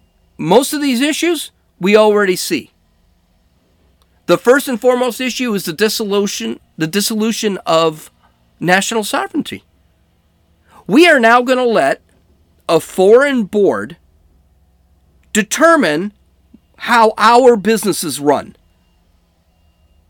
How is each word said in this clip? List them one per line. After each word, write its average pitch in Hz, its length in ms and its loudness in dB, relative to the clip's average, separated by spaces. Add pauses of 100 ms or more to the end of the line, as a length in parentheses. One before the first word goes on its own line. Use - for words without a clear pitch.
(380)
most 190 340 2
of 294 100 -4
these 262 200 -2
issues, 311 500 -4 (280)
we 202 180 2
already 208 400 2
see. - 340 -6 (1600)
The 170 100 4
first 269 320 -4
and 233 100 -6
foremost 247 400 -2
issue 247 340 -6
is 196 120 -6
the 170 80 -8
dissolution, 208 880 -4 (180)
the 160 100 -4
dissolution 208 800 -4
of 160 440 -2 (520)
national 196 420 0
sovereignty. 302 600 -8 (1200)
We 294 200 4
are 302 120 4
now 233 220 4
gonna 254 240 0
let 165 360 0 (680)
a 165 120 2
foreign 240 640 2
board 165 540 -2 (1400)
determine 208 800 0 (640)
how 220 400 2
our 240 380 4
businesses 185 640 -2
run. 135 360 -2 (1500)